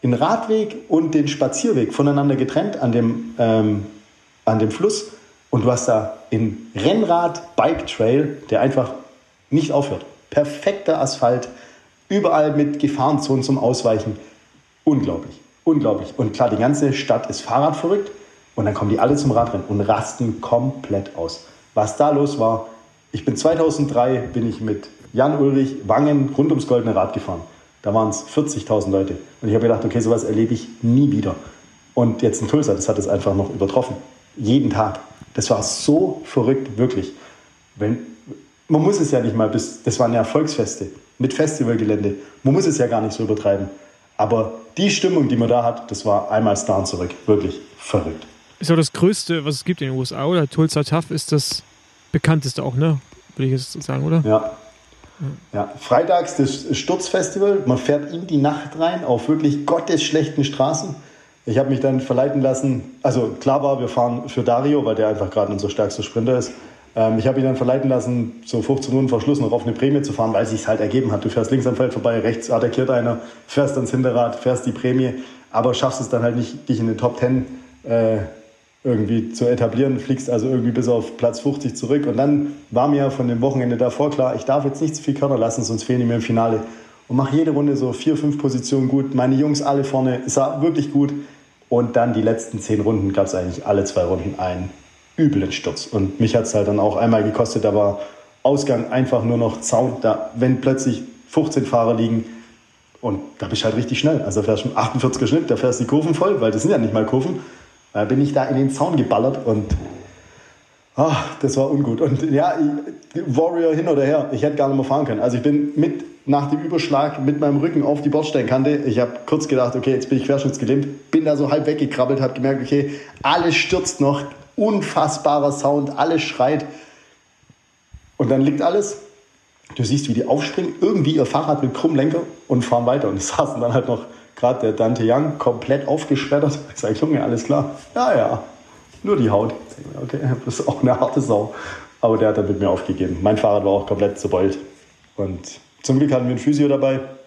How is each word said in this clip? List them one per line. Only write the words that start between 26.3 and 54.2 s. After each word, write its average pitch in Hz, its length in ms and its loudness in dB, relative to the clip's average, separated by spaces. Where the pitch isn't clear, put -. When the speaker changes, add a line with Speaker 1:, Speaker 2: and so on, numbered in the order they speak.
Speaker 1:
rund 151 140 4
ums 143 160 0
Goldene 113 280 2
Rad 95 200 0
gefahren. 95 260 -6
Da 101 120 -2
waren's 107 280 0
vierzigtausend 107 680 -2
Leute. 95 240 0
Und 113 80 -4
ich 104 60 2
habe 117 140 4
gedacht, 113 160 2
okay, 113 160 0
sowas 110 240 2
erlebe 110 280 2
ich 110 140 -4
nie 127 300 4
wieder. 98 240 0
Und 117 260 2
jetzt 113 220 2
in 110 60 -4
Tulsa, 143 260 2
das - 140 -4
hat 104 100 0
es 98 80 -2
einfach 101 260 0
noch 98 160 0
übertroffen. - 460 -2
Jeden 120 340 2
Tag. 104 280 -2
Das - 160 -2
war 104 120 2
so - 600 0
verrückt, 127 540 -2
wirklich. - 340 0
Wenn, 104 220 -2
man 156 160 4
muss 196 160 4
es 151 140 2
ja 131 80 4
nicht 113 160 0
mal 110 120 2
bis, - 360 -4
das 113 160 0
waren 117 140 2
ja 113 100 2
Volksfeste - 600 -2
mit 131 140 0
Festivalgelände. 110 840 0
Man 139 120 4
muss 190 120 4
es 156 120 2
ja 120 100 2
gar 110 140 0
nicht 107 100 -2
so - 100 -6
übertreiben. 101 460 0
Aber 104 380 0
die 196 140 2
Stimmung, 170 380 2
die 123 80 2
man 113 120 2
da 120 140 4
hat, 117 260 -2
das - 160 -10
war 104 280 0
einmal 107 240 2
Star 98 220 -2
und 98 80 -2
zurück. 87 240 -4
Wirklich 101 340 2
verrückt. 78 480 -4
Speaker 2:
Ist 165 140 0
auch 165 40 6
das 160 160 2
Größte, 170 520 0
was 143 120 -4
es - 80 -12
gibt 180 160 -2
in 135 100 -4
den 131 60 -4
U 131 60 -2
S 127 100 -6
A, 135 120 -4
oder? 165 240 2
Tulsa 160 340 2
Tough 160 300 -2
ist - 180 -6
das - 320 -2
bekannteste 139 540 0
auch, 127 100 -4
ne? 147 240 2
Würde 135 100 0
ich 131 60 2
jetzt 131 280 -4
sagen, 135 240 -4
oder? 160 220 2